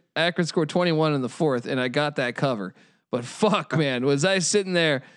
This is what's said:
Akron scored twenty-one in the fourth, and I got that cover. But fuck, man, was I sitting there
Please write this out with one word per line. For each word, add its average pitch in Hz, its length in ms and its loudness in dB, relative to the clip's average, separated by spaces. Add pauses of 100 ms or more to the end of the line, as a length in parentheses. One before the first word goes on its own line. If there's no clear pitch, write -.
(160)
Akron 165 320 0
scored 156 220 0
twenty-one 160 440 2
in 139 80 0
the 120 80 -4
fourth, 131 380 0
and 135 120 -2
I 127 80 0
got 147 300 -2
that 123 180 -2
cover. 107 380 -4 (380)
But 120 140 -4
fuck, 196 520 0
man, 135 280 0
was 143 200 2
I 190 140 2
sitting 190 340 0
there 156 300 2 (140)